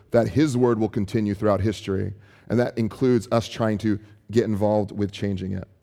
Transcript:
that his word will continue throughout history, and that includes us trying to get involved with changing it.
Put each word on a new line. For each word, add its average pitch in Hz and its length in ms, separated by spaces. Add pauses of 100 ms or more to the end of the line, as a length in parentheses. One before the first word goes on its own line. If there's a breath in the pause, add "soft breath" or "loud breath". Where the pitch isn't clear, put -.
(120 loud breath)
that 113 180
his 135 260
word 120 240
will 110 80
continue 104 460
throughout 98 260
history, 98 540 (340 soft breath)
and 113 120
that 123 180
includes 117 520
us 117 200
trying 110 300
to 104 200 (320 loud breath)
get 110 140
involved 104 460
with 101 200
changing 95 400
it. 95 160 (160)